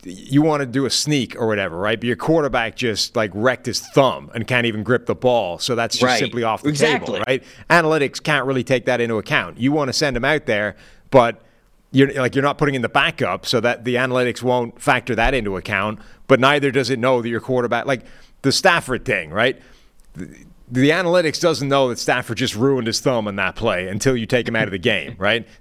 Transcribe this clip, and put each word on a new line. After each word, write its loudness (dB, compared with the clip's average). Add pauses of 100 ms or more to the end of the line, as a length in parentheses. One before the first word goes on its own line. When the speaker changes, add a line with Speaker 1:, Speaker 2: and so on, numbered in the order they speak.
Speaker 1:
you 0
wanna 2
do -2
a 0
sneak -2
or 0
whatever, -2
right? -2
But -8
your -2
quarterback 0
just, -4
like, 0
wrecked 0
his -4
thumb 0
and -6
can't 0
even -2
grip 0
the -2
ball, 0
so -4
that's -2
just -2
Speaker 2:
Right. 4
Speaker 1:
simply -4
off -2
the -2
Speaker 2:
Exactly. 0
Speaker 1:
table, -4
right? -2 (280)
Analytics 2
can't 0
really 0
take 0
that 2
into 0
account. -2
You 0
wanna 0
send -2
him -4
out 0
there, -2 (360)
but 6 (540)
you're, 6
like, -2
you're 2
not 0
putting 0
in -4
the -2
backup, 0
so 0
that -2
the -2
analytics -2
won't -2
factor 0
that 2
into -2
account, -4 (280)
but 6
neither 4
does 0
it -2
know 2
that -4
your -2
quarterback, -2
like, -2 (400)
the 0
Stafford 2
thing, -4
right? 0 (540)
The, -12 (420)
the 2
analytics 2
doesn't 0
know 4
that -6
Stafford -2
just -2
ruined 2
his -2
thumb 0
on -6
that -2
play -2
until 0
you -4
take 0
him -2
out 2
of -4
the -4
game, -2
<laughs> -14
right? 0 (140)